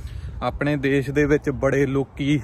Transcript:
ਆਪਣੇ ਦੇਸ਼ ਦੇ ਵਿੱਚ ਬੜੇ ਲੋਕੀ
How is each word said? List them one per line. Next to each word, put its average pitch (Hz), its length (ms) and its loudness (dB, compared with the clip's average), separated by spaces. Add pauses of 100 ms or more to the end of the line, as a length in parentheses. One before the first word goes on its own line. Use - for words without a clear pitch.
(420)
ਆਪਣੇ 143 340 -2
ਦੇਸ਼ 139 340 0
ਦੇ 147 160 2
ਵਿੱਚ 143 240 2
ਬੜੇ 135 360 2
ਲੋਕੀ 139 580 0